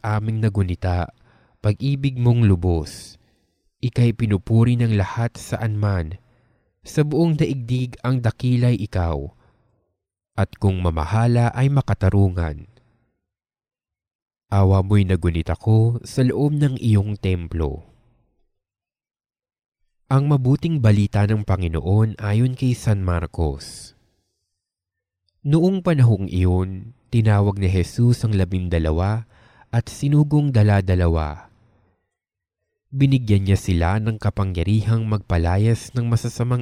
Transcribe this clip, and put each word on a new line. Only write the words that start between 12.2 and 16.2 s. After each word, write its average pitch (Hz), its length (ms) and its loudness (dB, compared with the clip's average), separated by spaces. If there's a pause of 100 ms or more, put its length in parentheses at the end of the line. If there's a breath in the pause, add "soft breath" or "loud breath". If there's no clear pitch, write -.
Awa 98 320 4
mo'y 101 240 2
nagunit 85 480 -2
ako 110 480 2
sa - 240 -2